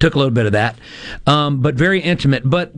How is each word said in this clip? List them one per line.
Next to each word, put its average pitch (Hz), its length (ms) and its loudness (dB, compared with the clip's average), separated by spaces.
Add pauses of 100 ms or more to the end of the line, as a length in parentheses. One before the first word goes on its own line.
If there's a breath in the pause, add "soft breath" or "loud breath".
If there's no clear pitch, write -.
took 160 140 2
a 147 40 -2
little 135 140 2
bit 113 140 2
of 101 60 0
that, 110 260 0 (480 loud breath)
um, 147 340 2
but 143 140 0
very 180 260 2
intimate. 139 480 0
But 175 300 0